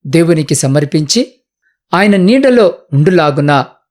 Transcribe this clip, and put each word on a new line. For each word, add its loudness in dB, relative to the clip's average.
దేవునికి 0
సమర్పించి, -4
ఆయన 2
నీడలో 2
ఉండులాగున 0